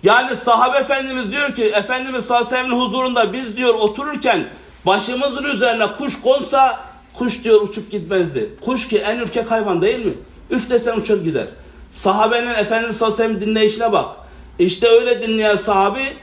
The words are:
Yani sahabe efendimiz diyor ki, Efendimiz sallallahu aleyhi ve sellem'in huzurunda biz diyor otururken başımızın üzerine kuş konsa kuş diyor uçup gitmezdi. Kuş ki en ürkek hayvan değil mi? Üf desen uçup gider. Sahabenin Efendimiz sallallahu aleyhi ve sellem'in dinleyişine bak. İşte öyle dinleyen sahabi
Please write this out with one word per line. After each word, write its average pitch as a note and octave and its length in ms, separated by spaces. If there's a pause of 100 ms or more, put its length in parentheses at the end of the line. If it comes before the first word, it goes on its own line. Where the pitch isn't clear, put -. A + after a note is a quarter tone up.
Yani A#3+ 320
sahabe B3 420
efendimiz C4 540
diyor C#4 240
ki, A#3 80
Efendimiz B3 640
sallallahu A#3+ 220
aleyhi B3+ 160
ve B3+ 40
sellem'in B3 180
huzurunda A#3+ 480
biz A#3+ 240
diyor B3 160
otururken A3 760 (360)
başımızın B3 580
üzerine A3+ 440 (100)
kuş C4+ 240
konsa C4 580 (340)
kuş - 300
diyor A3 180
uçup G3+ 300
gitmezdi. E3 580 (160)
Kuş B3 220
ki G#3+ 100
en G#3+ 200
ürkek A3+ 340
hayvan G3+ 300
değil A#3 240
mi? F#3 80 (360)
Üf B3 200
desen A#3 280
uçup G3+ 260
gider. C3+ 240 (440)
Sahabenin A#3 640
Efendimiz A3+ 440
sallallahu A3 180
aleyhi A3+ 140
ve A3 40
sellem'in G#3 180
dinleyişine A3 400
bak. - 140 (540)
İşte F#3 280
öyle A#3 340
dinleyen A3 340
sahabi G3+ 460 (220)